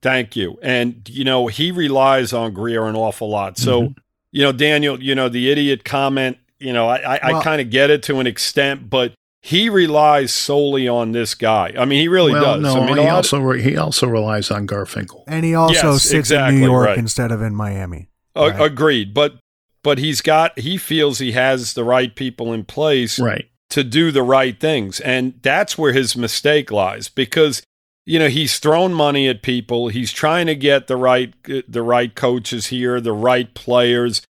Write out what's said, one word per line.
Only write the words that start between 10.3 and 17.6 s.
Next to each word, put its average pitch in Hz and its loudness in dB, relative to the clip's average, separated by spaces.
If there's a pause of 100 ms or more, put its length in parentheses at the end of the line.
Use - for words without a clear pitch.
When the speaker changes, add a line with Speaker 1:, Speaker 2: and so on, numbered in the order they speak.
Speaker 1:
solely 139 0
on 117 0
this 117 -2
guy. 107 0
I 127 0
mean, 139 2
he 165 2
really 170 4
Speaker 2:
Well, 147 2
Speaker 1:
does. - -2
Speaker 2:
no, 131 2
Speaker 1:
I 117 2
mean, 139 2
Speaker 2:
he 147 4
Speaker 1:
a 151 6
lot 165 4
Speaker 2:
also 160 0
Speaker 1:
of 135 0
Speaker 2:
re-, 127 0
he 139 2
also 156 0
relies 107 -2
on 104 -4
Garfinkel. 101 -8
Speaker 3:
And 160 -4
he 165 0
also 160 4
Speaker 1:
Yes, 139 4
Speaker 3:
sits - 2 (180)
Speaker 1:
exactly, 135 4
Speaker 3:
in 135 6
New 131 6
York 127 4
Speaker 1:
right. 104 2
Speaker 3:
instead 117 -2
of 110 -4
in 110 -4
Miami. 95 -6 (280)